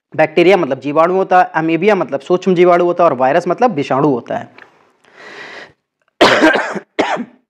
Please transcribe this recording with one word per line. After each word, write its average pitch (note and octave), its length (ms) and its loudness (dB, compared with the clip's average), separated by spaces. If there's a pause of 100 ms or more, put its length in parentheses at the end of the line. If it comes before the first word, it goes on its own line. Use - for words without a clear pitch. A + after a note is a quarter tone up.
(160)
बैक्टीरिया E3 420 2
मतलब C3+ 220 -4
जीवाणु D#3+ 340 0
होता F#3 260 2
है, F3+ 160 0
अमीबिया E3 400 0
मतलब C#3+ 240 -4
सूक्ष्म F3+ 360 -2
जीवाणु F3 300 4
होता F3 180 0
है, E3 60 4
और C3 80 -2
वायरस C3+ 300 0
मतलब G#3+ 240 0
विषाणु C#3+ 360 -2
होता A#2 300 -4
है। B2+ 120 -14 (1700)
<coughs> - 1000 -2 (260)